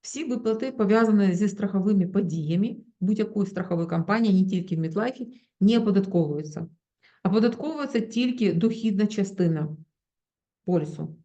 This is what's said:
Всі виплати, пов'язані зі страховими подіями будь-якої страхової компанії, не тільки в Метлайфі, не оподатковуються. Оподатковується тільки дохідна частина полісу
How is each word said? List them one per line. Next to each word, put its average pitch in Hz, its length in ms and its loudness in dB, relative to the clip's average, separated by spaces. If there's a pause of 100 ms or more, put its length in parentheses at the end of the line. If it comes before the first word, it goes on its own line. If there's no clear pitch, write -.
Всі - 220 -10
виплати, 240 480 -2
пов'язані 214 600 4
зі 196 160 2
страховими 196 580 0
подіями 170 720 -2 (220)
будь-якої 208 480 -2
страхової 175 400 -4
компанії, 185 560 2
не 190 60 0
тільки 175 260 -2
в 160 40 -4
Метлайфі, 208 640 -6 (180)
не 220 200 6
оподатковуються. 180 880 0 (560)
Оподатковується 240 760 0
тільки 240 540 0
дохідна 208 540 0
частина 165 680 -2 (880)
полісу 156 600 -4